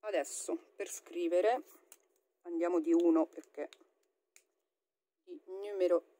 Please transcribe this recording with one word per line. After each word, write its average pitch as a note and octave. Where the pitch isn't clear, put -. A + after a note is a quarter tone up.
adesso G#3
per G3
scrivere F3+
andiamo F3
di D#3+
uno E3
perché -
di -
numero F#3+